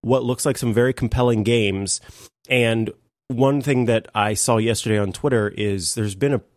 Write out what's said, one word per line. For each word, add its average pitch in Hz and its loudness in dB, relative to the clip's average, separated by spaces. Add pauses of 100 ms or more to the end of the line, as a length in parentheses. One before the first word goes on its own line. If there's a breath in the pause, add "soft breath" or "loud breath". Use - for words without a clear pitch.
what 123 0
looks 123 -4
like 139 0
some 120 -2
very 123 2
compelling 120 0
games. 101 0 (500 loud breath)
And 113 2 (360)
one 135 0
thing 127 0
that 113 0
I 107 0
saw 113 0
yesterday 110 0
on 101 0
Twitter 113 0
is 98 -4
there's 104 -4
been 139 0
a 117 -2 (160)